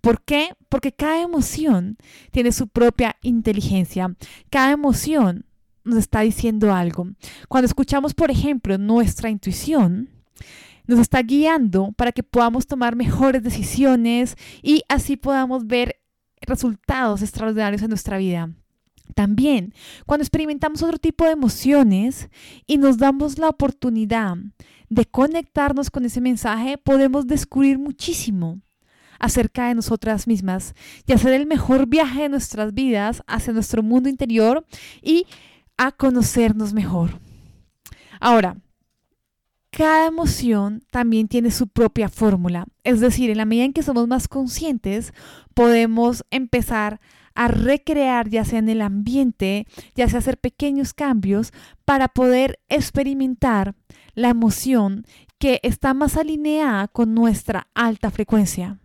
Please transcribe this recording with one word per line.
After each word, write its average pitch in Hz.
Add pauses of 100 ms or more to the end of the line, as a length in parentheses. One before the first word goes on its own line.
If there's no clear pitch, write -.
¿Por 233
qué? 285 (120)
Porque -
cada 311
emoción 285 (340)
tiene 240
su 233
propia 240
inteligencia. 196 (360)
Cada 269
emoción 285 (400)
nos 226
está 214
diciendo 214
algo. 175 (400)
Cuando 254
escuchamos, 277
por 320
ejemplo, 254
nuestra 220
intuición, 208 (760)
nos 233
está 254
guiando 240
para 240
que 240
podamos 240
tomar 240
mejores 254
decisiones 240 (260)
y 302
así 277
podamos 262
ver 240 (400)
resultados 226
extraordinarios 214
en 226
nuestra 202
vida. 175 (640)
También, 214 (320)
cuando 294
experimentamos 302
otro 330
tipo 330
de 320
emociones 254 (360)
y 294
nos 277
damos 277
la 320
oportunidad 226 (540)
de 226
conectarnos 285
con 262
ese 240
mensaje, 247
podemos 269
descubrir 269
muchísimo 220 (580)
acerca 240
de 240
nosotras 220
mismas 190 (320)
y 262
hacer 254
el 277
mejor 269
viaje 277
de 294
nuestras 214
vidas 233
hacia 226
nuestro 220
mundo 247
interior 247 (360)
y 339 (520)
a 262
conocernos 226
mejor. 175 (960)
Ahora, 214 (1160)
cada 320
emoción 233
también 226
tiene 240
su 208
propia 220
fórmula. 180 (180)
Es 247
decir, 240
en 214
la 220
medida 226
en 269
que 311
somos 240
más 247
conscientes, 247 (400)
podemos 233
empezar 226 (360)
a 240
recrear, 262
ya 220
sea 226
en 220
el 220
ambiente, 208 (300)
ya 240
sea 240
hacer 254
pequeños 277
cambios 220 (320)
para 269
poder 254
experimentar 262 (400)
la 240
emoción 226 (340)
que 269
está -
más 277
alineada 302
con 226
nuestra 226
alta 226
frecuencia. 196